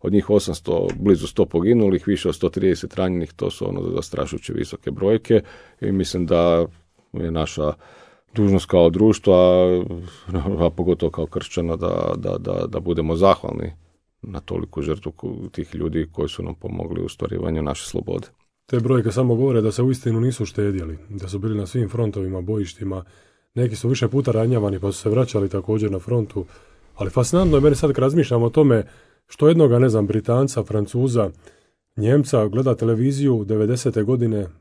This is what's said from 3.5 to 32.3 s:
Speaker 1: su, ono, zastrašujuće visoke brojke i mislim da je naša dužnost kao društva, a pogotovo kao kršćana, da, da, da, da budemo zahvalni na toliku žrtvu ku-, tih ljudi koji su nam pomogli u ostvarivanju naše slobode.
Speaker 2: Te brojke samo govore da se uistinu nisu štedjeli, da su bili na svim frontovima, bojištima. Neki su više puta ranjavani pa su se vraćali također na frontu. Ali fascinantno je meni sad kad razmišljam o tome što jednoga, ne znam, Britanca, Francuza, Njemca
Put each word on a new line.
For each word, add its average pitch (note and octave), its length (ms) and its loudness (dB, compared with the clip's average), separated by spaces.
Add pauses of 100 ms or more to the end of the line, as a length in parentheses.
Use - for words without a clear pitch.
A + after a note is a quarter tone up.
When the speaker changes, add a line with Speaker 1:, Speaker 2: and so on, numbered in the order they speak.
Speaker 1:
su, - 180 -8
ono, G1+ 220 -6
zastrašujuće - 640 -6
visoke - 380 -8
brojke G#2 520 2 (380)
i G#2 120 -4
mislim F2+ 340 -2
da E2+ 400 4 (460)
je E2 180 -6
naša D#2 420 -2 (640)
dužnost G2 320 4
kao E2+ 240 8
društva, G2+ 460 4 (1200)
a E2 180 4
pogotovo F2 340 0
kao D#2+ 160 -6
kršćana, E2 500 -6
da, G1+ 400 -2
da, F2+ 220 -6
da, F2+ 280 -4
da F2 140 -6
budemo E2 360 -2
zahvalni E2 560 0 (500)
na F#2 180 -12
toliku D#2+ 420 -8
žrtvu D2+ 300 -6
ku-, F2 400 -12
tih - 220 -12
ljudi D#2+ 380 -4
koji D#2+ 160 -6
su - 140 -10
nam E2 120 -8
pomogli F2 480 -8
u - 20 -4
ostvarivanju E2+ 580 -6
naše C#2+ 240 -8
slobode. - 400 -8 (400)
Speaker 2:
Te B2 140 -2
brojke A2+ 320 0
samo B2 220 0
govore B2 260 2
da G#2+ 120 0
se B2 100 -2
uistinu B2 380 0
nisu A#2+ 240 -2
štedjeli, F#2+ 540 -4 (100)
da F#2+ 200 -10
su G2 100 -8
bili G#2+ 180 -4
na G2+ 100 -4
svim A2+ 220 -2
frontovima, F#2+ 520 -4
bojištima. F#2 640 -6 (500)
Neki A#2+ 220 -2
su A#2+ 120 -4
više B2+ 200 0
puta B2 240 0
ranjavani A2 480 0
pa G2 120 -2
su - 60 -8
se G#2+ 120 -2
vraćali A2 380 0
također G#2 420 -2
na F#2+ 80 -4
frontu. G#2 460 -4 (500)
Ali F#2+ 160 -6
fascinantno D#3+ 460 2
je C#3 40 6
meni C#3+ 160 4
sad D3 160 0
kad B2+ 100 0
razmišljam C3+ 400 2
o A#2 80 2
tome B2 340 4 (420)
što - 220 2
jednoga, D3+ 300 6
ne C3 100 6
znam, G#2+ 180 2
Britanca, A#2 560 0
Francuza, G#2+ 680 -2 (680)
Njemca A#2+ 520 2